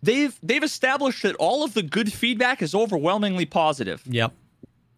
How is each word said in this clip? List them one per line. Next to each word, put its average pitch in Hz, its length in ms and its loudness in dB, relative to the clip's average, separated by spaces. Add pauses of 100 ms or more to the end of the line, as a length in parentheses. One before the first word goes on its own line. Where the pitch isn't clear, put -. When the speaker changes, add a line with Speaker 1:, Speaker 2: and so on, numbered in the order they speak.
Speaker 1:
they've, 262 400 2
they've 269 200 0
established 269 600 0
that 220 140 2
all 247 260 2
of 233 100 -4
the 208 100 0
good 202 300 -2
feedback 240 480 0
is 160 140 -2
overwhelmingly 190 680 0
positive. 143 600 0
Speaker 2:
Yep. 117 260 0 (680)